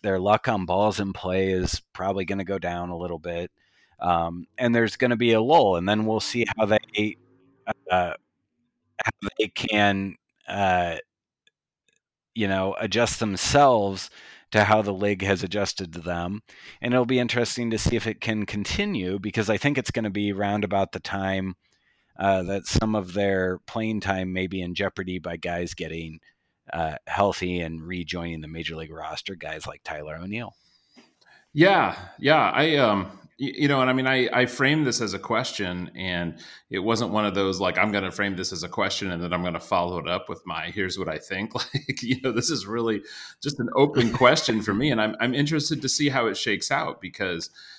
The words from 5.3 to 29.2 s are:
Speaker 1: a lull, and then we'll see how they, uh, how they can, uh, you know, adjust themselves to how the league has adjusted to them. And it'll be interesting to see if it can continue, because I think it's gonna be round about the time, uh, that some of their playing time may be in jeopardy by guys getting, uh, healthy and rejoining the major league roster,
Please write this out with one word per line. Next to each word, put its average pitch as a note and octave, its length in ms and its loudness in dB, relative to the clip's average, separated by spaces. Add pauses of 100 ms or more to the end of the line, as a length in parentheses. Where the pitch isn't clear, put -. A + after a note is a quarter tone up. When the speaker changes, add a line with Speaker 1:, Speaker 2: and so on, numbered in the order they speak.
Speaker 1:
a A2 80 6
lull, A#2+ 360 6
and F2+ 120 0
then G#2+ 160 2
we'll A2 140 2
see A#2 260 -2 (100)
how A2 100 2
they, G#2 520 0 (720)
uh, F2+ 240 2 (920)
how G2+ 260 -4 (100)
they G#2+ 80 0
can, G2+ 680 0 (320)
uh, F2+ 500 0 (1400)
you G#2+ 120 0
know, F#2+ 320 0
adjust A2+ 400 0
themselves G#2+ 920 4 (400)
to G#2+ 120 6
how G#2+ 200 6
the G2+ 100 0
league G2 300 0
has G2 200 2
adjusted F#2+ 500 -4
to F2 60 -10
them. F2 440 -6 (380)
And A#2+ 120 0
it'll B2 120 6
be B2+ 140 2
interesting A#2+ 520 -2
to A2 80 0
see A#2 160 2
if A2+ 100 -2
it A2 160 -4
can G#2+ 240 -2
continue, G#2 720 -2
because G#2 320 -2
I G#2+ 80 2
think C#3+ 220 0
it's - 120 -4
gonna A2 200 -2
be G2+ 200 0
round G2+ 320 0
about G2 280 0
the - 80 -10
time, F#2+ 560 -4 (600)
uh, F#2+ 260 2
that F#2+ 220 -4
some A2 300 2
of F#2 180 -4
their F#2+ 540 0
playing A2 320 -4
time F#2 320 -2
may F#2 160 -2
be F#2 140 -6
in F2 120 -6
jeopardy F#2 460 -4
by E2+ 180 -8
guys F2 360 -4
getting, D#2+ 460 -10 (540)
uh, D#2+ 220 -2 (100)
healthy F2+ 540 0
and E2 220 -6
rejoining E2+ 600 -6
the D#2 60 -12
major D#2+ 280 -8
league D#2+ 160 -10
roster, D#2+ 440 -10